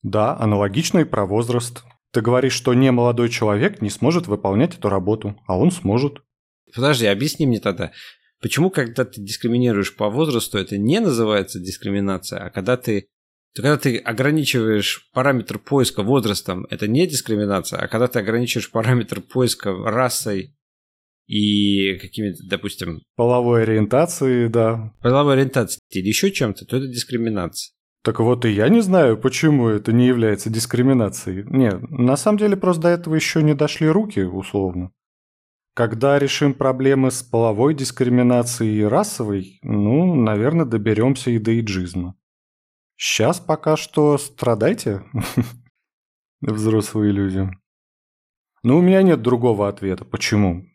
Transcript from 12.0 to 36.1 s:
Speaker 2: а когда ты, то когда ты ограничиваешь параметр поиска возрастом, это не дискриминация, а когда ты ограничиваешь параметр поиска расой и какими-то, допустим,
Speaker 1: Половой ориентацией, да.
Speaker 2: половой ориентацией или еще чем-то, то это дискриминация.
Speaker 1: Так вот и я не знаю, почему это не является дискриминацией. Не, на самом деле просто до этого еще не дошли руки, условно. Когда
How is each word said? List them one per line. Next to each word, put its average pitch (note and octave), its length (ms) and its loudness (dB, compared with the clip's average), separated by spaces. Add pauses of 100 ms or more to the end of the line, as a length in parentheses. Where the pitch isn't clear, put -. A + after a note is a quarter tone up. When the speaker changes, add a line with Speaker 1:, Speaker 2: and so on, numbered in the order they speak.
Speaker 2:
а F2+ 40 -12
когда G#2 260 -2
ты, G#2+ 320 -4 (460)
то G#2 80 -12
когда C#3+ 160 2
ты B2+ 200 0
ограничиваешь A#2 1160 -2
параметр B2+ 460 0
поиска B2+ 420 0
возрастом, G#2 680 -2
это G#2+ 180 -6
не C#3+ 180 2
дискриминация, G#2 760 -2
а - 60 -4
когда A#2+ 200 0
ты B2 120 -2
ограничиваешь A#2 520 -2
параметр A2+ 500 0
поиска A#2 520 -2
расой G#2+ 840 -4 (720)
и G2+ 720 2
какими-то, G2 420 -8 (100)
допустим, F#2 520 -8 (140)
Speaker 1:
Половой A#2+ 480 4
ориентацией, A#2+ 840 2
да. A2+ 520 0
Speaker 2:
половой C#3 320 4
ориентацией C3 560 0
или F#2+ 180 -4
еще C#3+ 220 0
чем-то, A#2 360 -4
то B2 120 -4
это C3+ 100 -6
дискриминация. A2+ 840 -6 (300)
Speaker 1:
Так A2+ 180 0
вот B2 240 2
и A2 60 2
я G#2+ 180 4
не A#3 100 6
знаю, F3 380 4
почему C3+ 500 2
это G#2+ 240 0
не B2 160 6
является A2+ 420 2
дискриминацией. A2+ 1000 0
Не, B2+ 220 2 (180)
на B2+ 260 2
самом G#3+ 220 2
деле G#3 180 2
просто F3+ 280 0
до F3 60 4
этого E3+ 260 0
еще D#3 260 0
не D3+ 120 4
дошли D3+ 360 0
руки, G#3 320 0
условно. F#2 720 -4 (840)
Когда A#2 420 2